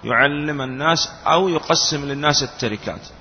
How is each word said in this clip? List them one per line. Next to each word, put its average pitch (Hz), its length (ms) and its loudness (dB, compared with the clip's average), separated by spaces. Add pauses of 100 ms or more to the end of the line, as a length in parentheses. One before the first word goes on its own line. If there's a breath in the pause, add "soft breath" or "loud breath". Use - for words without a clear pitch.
يعلم 143 560 2
الناس 135 520 0 (140)
أو 180 220 4
يقسم 156 560 0
للناس 143 380 0
التركات. 107 640 -6 (120)